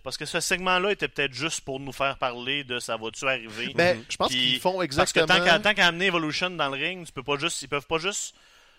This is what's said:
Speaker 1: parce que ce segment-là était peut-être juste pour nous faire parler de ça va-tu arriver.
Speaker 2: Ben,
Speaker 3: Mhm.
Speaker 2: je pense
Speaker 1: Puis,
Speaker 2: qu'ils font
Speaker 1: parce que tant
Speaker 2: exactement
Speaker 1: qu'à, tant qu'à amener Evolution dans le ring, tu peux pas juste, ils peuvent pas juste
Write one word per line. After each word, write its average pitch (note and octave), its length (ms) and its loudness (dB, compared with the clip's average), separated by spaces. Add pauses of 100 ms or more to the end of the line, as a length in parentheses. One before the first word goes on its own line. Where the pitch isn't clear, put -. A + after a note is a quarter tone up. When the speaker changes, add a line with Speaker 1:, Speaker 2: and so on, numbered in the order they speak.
Speaker 1:
parce - 140 -8
que D3+ 80 -8
ce E3+ 160 -4
segment-là F#3 500 2
était E3 160 0
peut-être C#3 260 -2
juste D3 280 -4
pour C3+ 180 -8
nous C#3 140 -10
faire C3+ 240 -2
parler C3 480 -2
de B2 140 -4
ça A#2 180 -4
va-tu A2 280 -8
arriver. A#2+ 480 -2
Speaker 2:
Ben, E3+ 240 4
Speaker 3:
Mhm. A#2 120 -14
Speaker 2:
je - 80 -6
pense A#2+ 100 0
Speaker 1:
Puis, B2+ 100 0
Speaker 2:
qu'ils B2+ 220 2
font F#3 180 0
Speaker 1:
parce C#3+ 360 0
que F3 80 6
tant D#3+ 40 4
Speaker 2:
exactement F3+ 200 4
Speaker 1:
qu'à, E3+ 140 6
tant G#3 140 2
qu'à F#3+ 140 4
amener E3+ 200 2
Evolution E3+ 440 0
dans D#3 180 0
le C3+ 80 -4
ring, E3+ 280 -4
tu - 60 -18
peux C3 120 -10
pas C#3+ 140 0
juste, D#3+ 260 -4
ils B2+ 60 -12
peuvent C#3+ 180 -4
pas E3 100 0
juste F#3 380 -4 (440)